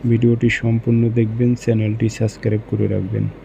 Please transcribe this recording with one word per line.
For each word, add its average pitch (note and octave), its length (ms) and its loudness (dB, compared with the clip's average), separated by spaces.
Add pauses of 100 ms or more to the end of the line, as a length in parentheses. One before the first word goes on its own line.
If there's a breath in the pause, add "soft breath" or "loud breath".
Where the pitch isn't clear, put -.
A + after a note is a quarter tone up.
ভিডিওটি A#2 440 4
সম্পূর্ণ A#2 580 0
দেখবেন, A#2 460 0
চ্যানেলটি A2 540 0
সাবস্ক্রাইব G#2+ 520 -2 (100)
করে G#2+ 180 0
রাখবেন। G2+ 340 -2 (220)